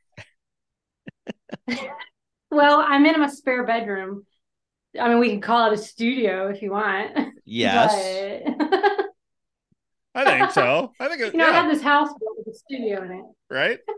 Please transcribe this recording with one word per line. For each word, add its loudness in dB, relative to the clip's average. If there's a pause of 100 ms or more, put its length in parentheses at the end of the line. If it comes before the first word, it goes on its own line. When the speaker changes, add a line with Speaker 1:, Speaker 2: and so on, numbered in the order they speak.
(1700)
Speaker 1:
<laughs> -6 (600)
Well, 6
I'm 4
in 4
my 2
spare -4
bedroom. -6 (760)
I 0
mean, 4
we 4
can -4
call 2
it 2
a 0
studio -2
if -10
you -6
want. -4 (220)
<laughs> -20
Speaker 2:
Yes. 0 (140)
Speaker 1:
But -2
<laughs> 4 (1400)
Speaker 3:
I 0 (140)
think 2
so. 2
I -4
think -6
it, -2
Speaker 1:
<laughs> -
You 0
know, 4
I 6
Speaker 3:
yeah. 4
Speaker 1:
have 0
this 0
house 4
built -10
with -12
a -20
studio -8
in -12
it. -14 (260)
Speaker 3:
Right, -2 (180)